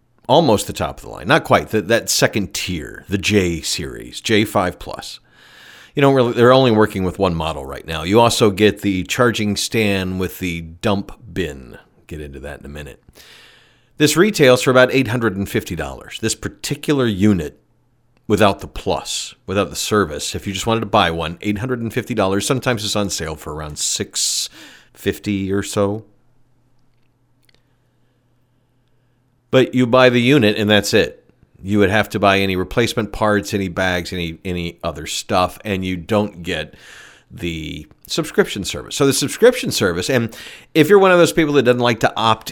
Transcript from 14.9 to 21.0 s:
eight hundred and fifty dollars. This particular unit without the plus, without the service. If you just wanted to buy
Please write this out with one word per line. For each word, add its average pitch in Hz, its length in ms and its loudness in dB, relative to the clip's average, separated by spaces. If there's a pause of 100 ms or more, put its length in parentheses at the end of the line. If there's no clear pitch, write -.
eight 127 140 2
hundred 113 300 -2
and 98 120 -4
fifty - 260 -4
dollars. 69 440 -10
This 110 160 -2
particular - 720 -2
unit 95 520 2 (680)
without 101 320 2
the - 80 -14
plus, - 680 -8 (100)
without 98 240 -2
the - 60 -14
service. 90 600 -2
If 90 100 -8
you 101 80 -6
just 95 140 -6
wanted 113 140 0
to 107 60 -6
buy 95 240 2